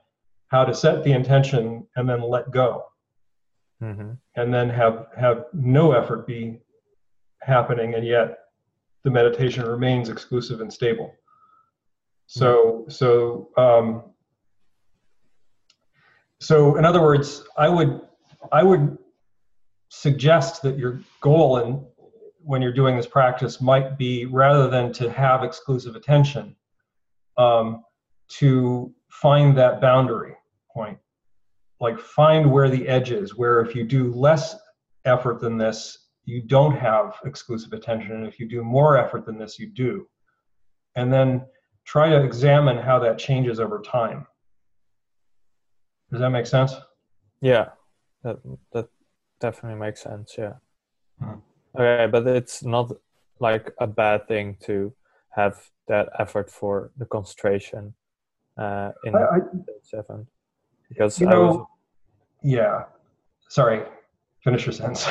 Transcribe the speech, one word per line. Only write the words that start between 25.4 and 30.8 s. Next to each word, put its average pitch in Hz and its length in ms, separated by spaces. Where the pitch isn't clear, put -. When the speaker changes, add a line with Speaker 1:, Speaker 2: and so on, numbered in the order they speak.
Speaker 1:
exclusive 120 540
attention, 139 580
um, 113 460
to 127 640
find 143 480
that 127 240
boundary 127 540
point. 104 260